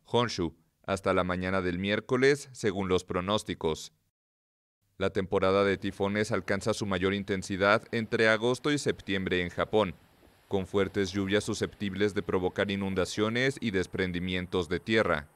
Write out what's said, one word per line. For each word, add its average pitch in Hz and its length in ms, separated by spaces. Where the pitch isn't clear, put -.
Honshu, 107 500
hasta 95 300
la 92 100
mañana 92 380
del 90 160
miércoles, 127 760
según 98 360
los 90 140
pronósticos. 90 880
La 95 140
temporada 95 520
de 98 140
tifones 101 540
alcanza 101 420
su 107 140
mayor 95 260
intensidad 101 760
entre 113 380
agosto 123 420
y 147 80
septiembre 95 600
en 87 80
Japón, 92 440
con 95 180
fuertes 98 460
lluvias 98 320
susceptibles 101 720
de 98 80
provocar 95 480
inundaciones 104 880
y 117 100
desprendimientos 90 1000
de 87 100
tierra. 92 560